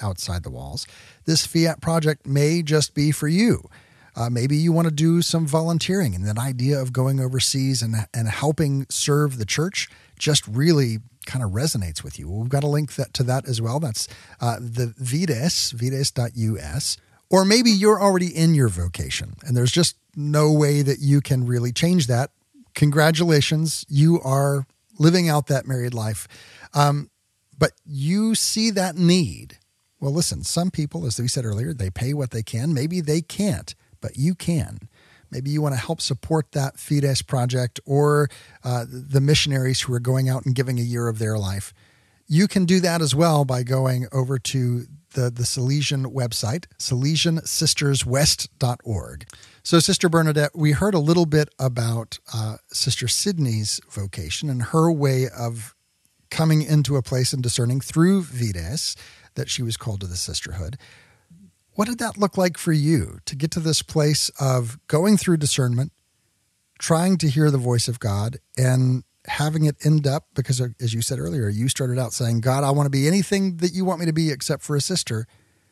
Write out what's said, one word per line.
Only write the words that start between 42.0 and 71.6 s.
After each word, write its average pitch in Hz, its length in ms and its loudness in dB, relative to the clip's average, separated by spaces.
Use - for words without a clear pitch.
You 180 200 4
can 190 180 0
do 185 160 4
that 170 200 0
as 131 140 0
well 151 300 4
by 127 180 -2
going 127 480 0
over 131 260 -2
to 123 480 -2
the, 123 180 0
the 120 140 -4
Salesian 131 680 -2
website, 123 520 -4
salesian 151 680 0
sisters 143 580 0
west 135 440 0
dot 123 240 -2
org. 78 420 -8
So, 170 160 4
Sister 185 300 2
Bernadette, 156 460 2
we 151 180 2
heard 196 200 2
a 175 60 2
little 170 260 4
bit 151 220 2
about, 117 640 -2
uh, 110 240 -4
Sister - 360 -2
Sydney's 123 720 -2
vocation 95 600 -8
and 127 120 -2
her 160 300 4
way 135 380 2
of 117 440 -8
coming 156 320 2
into 143 360 2
a 127 40 2
place 131 300 -2
and 135 100 -4
discerning 123 380 -2
through 180 440 2
Vides 117 720 -6
that 131 140 -6
she - 140 -6
was 113 140 -4
called 101 240 -6
to 95 60 -8
the 87 100 -10
sisterhood. 90 600 -8
What 208 120 0
did 240 120 -6
that 226 180 -6
look 202 200 0
like 180 200 2
for 170 160 0
you 151 520 2
to - 100 -8
get 156 160 -4
to 175 80 -6
this 160 220 0
place 151 480 0
of 127 480 0
going 185 300 4
through 170 200 2
discernment, 131 560 0
trying 175 420 2
to 156 100 2
hear 151 220 4
the 139 60 2
voice 120 300 0
of 120 120 -6
God, 104 400 -4
and 127 460 2
having 156 380 0
it 147 180 2
end 151 220 4
up, 143 300 -2
because, 127 260 -2
uh, 123 60 -4
as 117 140 -4
you 113 80 -2
said 127 180 -4
earlier, 143 300 -4
you 107 180 -2